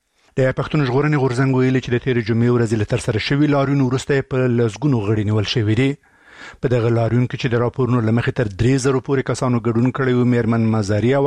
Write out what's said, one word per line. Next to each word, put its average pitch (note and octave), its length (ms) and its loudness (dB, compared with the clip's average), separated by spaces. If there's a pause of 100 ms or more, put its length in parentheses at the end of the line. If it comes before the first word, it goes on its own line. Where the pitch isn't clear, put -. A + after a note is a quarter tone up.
(400)
د C3 180 2
پښتون D3 320 -2
ژغورنې D3 320 0
غورځنګ C3 320 0
ویلي B2+ 300 2
چې B2+ 100 -10
د A#2 100 -2
تېرې A#2+ 240 0
جمعې A#2 280 2
ورځې A#2 260 0
له - 100 -4
ترسره A2+ 360 -2
شوي D3 260 2
لاریون C#3 320 2
وروسته C3 320 -2
یې C3 160 -4
په B2+ 240 2
لسګونو A#2 500 0
غړي G#2+ 220 0
نیول G#2+ 240 0
شوي G#2+ 260 0
دي. C3+ 80 2 (720)
په B2 160 0
دغه A#2 220 0
لاریون A#2 260 0
کې B2 160 -6
چې C#3 160 -4
د A#2+ 80 2
راپورونو A#2+ 400 0
له A2 160 2
مخې - 120 -2 (100)
تر G2+ 180 -4
درې B2+ 240 0
زرو C3 240 0
پورې C3+ 240 -2
کسانو B2 320 -2
ګډون A#2+ 320 0
کړی B2+ 240 0
و، B2 160 2
میرمن A2+ 400 0
مزاري G#2+ 460 0
او - 40 2